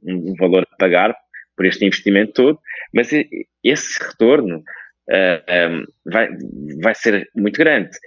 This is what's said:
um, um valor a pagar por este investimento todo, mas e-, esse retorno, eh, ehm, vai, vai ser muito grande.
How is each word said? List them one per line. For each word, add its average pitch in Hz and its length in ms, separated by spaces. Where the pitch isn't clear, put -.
um, 90 280
um 95 40
valor 90 360
a - 60
pagar 95 380
por 92 100
este 92 200
investimento 101 480
todo, 139 260
mas 120 180
e-, 147 160
esse - 400
retorno, 113 600
eh, 92 380
ehm, 85 360
vai, 107 240
vai 110 140
ser 101 400
muito 104 220
grande. 143 320